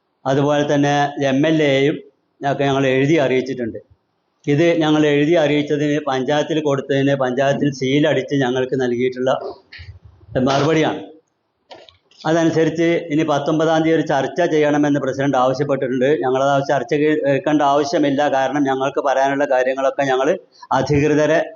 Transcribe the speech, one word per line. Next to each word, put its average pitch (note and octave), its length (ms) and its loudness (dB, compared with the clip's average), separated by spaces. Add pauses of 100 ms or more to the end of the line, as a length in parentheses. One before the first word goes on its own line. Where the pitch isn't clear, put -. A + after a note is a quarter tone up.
(240)
അതുപോലെ C#3+ 420 2
തന്നെ C#3+ 280 0 (320)
എം C3+ 200 0
എൽ D#3+ 160 2
എയെയും C#3 340 2 (440)
ഒക്കെ C#3 240 -2
ഞങ്ങൾ C#3 220 0
എഴുതി C3+ 300 2
അറിയിച്ചിട്ടുണ്ട്. B2+ 640 -2 (680)
ഇത് D3 200 2 (120)
ഞങ്ങൾ D#3 280 2
എഴുതി D3 280 2
അറിയിച്ചതിന് D3 720 0
പഞ്ചായത്തിൽ D3 540 -2
കൊടുത്തതിന് C#3 540 0
പഞ്ചായത്തിൽ C3+ 580 0
സീലടിച്ച് C#3 640 0
ഞങ്ങൾക്ക് C3 440 -2
നൽകിയിട്ടുള്ള B2+ 500 -2 (1120)
മറുപടിയാണ്. C#3+ 560 0 (1200)
അതനുസരിച്ച് E3 680 0 (220)
ഇനി D3 140 0
പത്തൊമ്പതാം D#3 600 0
തീയതി D#3+ 120 2
ഒരു D#3 120 0
ചർച്ച C#3 360 -2
ചെയ്യണമെന്ന് D3 580 2
പ്രസിഡന്റ് C3 360 -2
ആവശ്യപ്പെട്ടിട്ടുണ്ട്. C3 720 0 (120)
ഞങ്ങളത് C3 300 0
ആ C#3 100 2
ചർച്ച C#3 340 -2
കേ-, D3+ 260 0
കേൾക്കേണ്ട C#3+ 420 0
ആവശ്യമില്ല. C#3+ 680 0
കാരണം C3+ 360 0
ഞങ്ങൾക്ക് C3+ 360 -2
പറയാനുള്ള C#3 440 0
കാര്യങ്ങളൊക്കെ C3 600 0
ഞങ്ങൾ C3+ 240 0 (440)
അധികൃതരെ D3 680 2 (180)